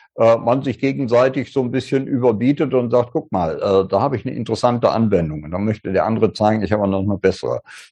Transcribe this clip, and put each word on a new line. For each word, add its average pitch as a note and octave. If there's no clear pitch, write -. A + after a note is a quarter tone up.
äh, A2+
man A#2+
sich C3
gegenseitig C3
so C3+
ein A#2+
bisschen C3+
überbietet B2+
und A#2+
sagt, A#2+
„Guck -
mal, E2
äh, F#2+
da A2+
habe C3+
ich -
eine B2+
interessante A#2
Anwendung.“ F2
Und D#2
dann F#2
möchte G#2
der F2
andere A2
zeigen, A2
„Ich G2
habe G#2
noch G2
eine G2+
bessere.“ F2+